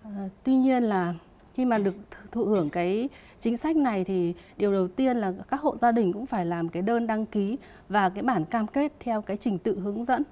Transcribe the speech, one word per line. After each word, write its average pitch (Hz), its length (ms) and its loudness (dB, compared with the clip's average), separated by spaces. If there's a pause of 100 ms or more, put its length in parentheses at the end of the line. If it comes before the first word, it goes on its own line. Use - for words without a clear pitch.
À, 202 260 -8 (140)
tuy 262 120 4
nhiên 254 280 4
là 185 300 2 (400)
khi 254 120 0
mà 233 120 2
được 196 160 0 (180)
th-, - 200 -20
thụ 233 140 -2
hưởng 185 240 2
cái 190 400 0 (300)
chính 233 180 -2
sách 311 180 -2
này 226 280 2
thì 180 300 0 (240)
điều 202 140 2
đầu 190 160 2
tiên 247 300 2
là 190 160 0 (160)
các 277 120 -2
hộ 294 140 0
gia 240 160 4
đình 220 220 2
cũng 226 120 -6
phải 196 200 -2
làm 170 240 -2
cái 175 120 -4
đơn 233 260 0
đăng 220 180 -2
ký 214 320 -2 (320)
và 190 200 2
cái 196 140 -6
bản 214 220 0
cam 220 220 -2
kết 285 320 -2
theo 220 220 -2
cái 208 160 -6
trình 208 200 -2
tự 202 220 -2
hướng 208 240 -4
dẫn 254 280 0